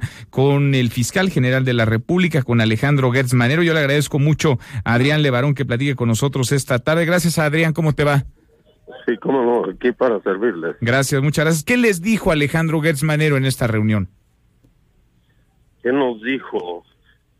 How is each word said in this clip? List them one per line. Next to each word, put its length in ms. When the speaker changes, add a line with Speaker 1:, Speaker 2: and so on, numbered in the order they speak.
Speaker 1:
con 420
el 160
fiscal 400
general 360
de 80
la 120
República, 560
con 200
Alejandro 500
Gertz 240
Manero. 260
Yo 140
le 40
agradezco 380
mucho 400
a 120
Adrián 260
Levarón 320
que 120
platique 300
con 120
nosotros 440
esta 280
tarde. 260
Gracias, 320
Adrián, 360
¿cómo 200
te 100
va? 200
Speaker 2:
Sí, 120
cómo 260
no, 280
aquí 200
para 300
servirles. 600
Speaker 1:
Gracias, 400
muchas 240
gracias. 180
¿Qué 140
les 240
dijo 300
Alejandro 500
Gertz 220
Manero 340
en 80
esta 220
reunión? 420
Speaker 2:
¿Qué 80
nos 320
dijo? 600